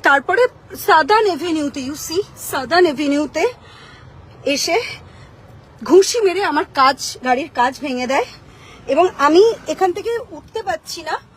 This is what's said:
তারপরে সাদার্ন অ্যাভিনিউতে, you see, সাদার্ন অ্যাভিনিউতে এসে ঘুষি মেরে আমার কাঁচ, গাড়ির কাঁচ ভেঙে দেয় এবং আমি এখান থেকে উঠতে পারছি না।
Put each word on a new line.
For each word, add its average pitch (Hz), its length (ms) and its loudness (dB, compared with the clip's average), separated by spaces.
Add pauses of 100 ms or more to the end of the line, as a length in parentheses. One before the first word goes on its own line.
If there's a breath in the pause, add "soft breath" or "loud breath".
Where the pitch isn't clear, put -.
তারপরে 370 440 2 (380)
সাদার্ন 403 400 4
অ্যাভিনিউতে, 311 540 -4
you 269 160 -8
see, 330 260 -6 (160)
সাদার্ন 311 460 0
অ্যাভিনিউতে 302 640 0 (1000 loud breath)
এসে 330 360 0 (1000 loud breath)
ঘুষি 381 380 4
মেরে 370 220 0
আমার 311 300 0
কাঁচ, 269 500 0
গাড়ির 254 320 -2
কাঁচ 254 240 -2
ভেঙে 254 280 -6
দেয় 285 180 0 (600 loud breath)
এবং 330 200 2 (100)
আমি 349 360 4 (140)
এখান 359 260 -2
থেকে 415 240 -6 (140)
উঠতে 349 320 -12
পারছি 330 380 -10
না। 320 180 -8 (180)